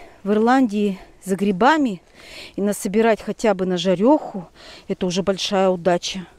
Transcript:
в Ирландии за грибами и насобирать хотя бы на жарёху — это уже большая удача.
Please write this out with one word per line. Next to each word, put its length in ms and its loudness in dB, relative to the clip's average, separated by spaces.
в 80 -2
Ирландии 680 2
за 120 -2
грибами 680 2
и 60 -4
насобирать 600 0
хотя 320 -2
бы 120 -2
на 120 -2
жарёху — 720 0
это 180 -4
уже 160 -2
большая 480 0
удача. 560 -2